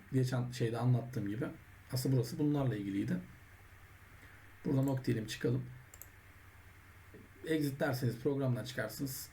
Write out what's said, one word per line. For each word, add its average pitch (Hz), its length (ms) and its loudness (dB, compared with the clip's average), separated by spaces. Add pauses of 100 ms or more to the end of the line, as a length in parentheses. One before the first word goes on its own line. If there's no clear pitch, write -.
(140)
Geçen 127 380 2
şeyde 117 260 0
anlattığım 117 500 2
gibi. 113 180 -2 (480)
Aslında 131 220 2
burası 156 240 0
bunlarla 143 360 2
ilgiliydi. 101 420 0 (1500)
Buradan 139 220 4
ok 131 180 0
diyelim, 110 220 0
çıkalım. 123 360 0 (1800)
Exit 147 320 0
derseniz 131 400 0
programdan 135 460 0
çıkarsınız. - 680 -6